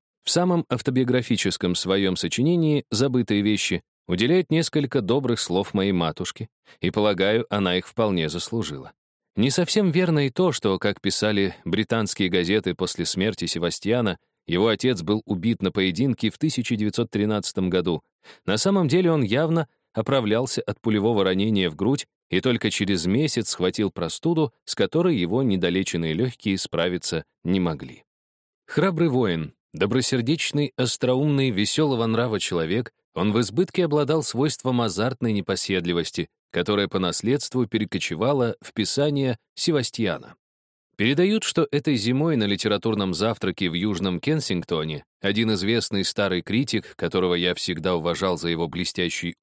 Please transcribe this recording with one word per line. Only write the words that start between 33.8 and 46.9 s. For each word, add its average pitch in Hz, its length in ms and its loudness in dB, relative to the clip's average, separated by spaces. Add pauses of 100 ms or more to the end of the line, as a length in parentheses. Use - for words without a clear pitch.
обладал 147 360 2
свойством 131 600 0
азартной 113 500 -2
непоседливости, 90 960 -2 (240)
которое 98 380 0
по 95 100 -2
наследству 117 640 -2
перекочевало 110 920 -2
в - 140 -18
писание 135 640 0 (180)
Севастьяна. 117 800 -2 (600)
Передают, 175 460 2
что - 280 0
этой 143 260 0
зимой 131 400 0
на 107 80 2
литературном 101 680 0
завтраке 95 560 -2
в 80 40 -2
«Южном 90 480 -2
Кенсингтоне» 82 840 -2 (160)
один 110 340 0
известный 101 520 0
старый 92 360 -2
критик, 113 540 -2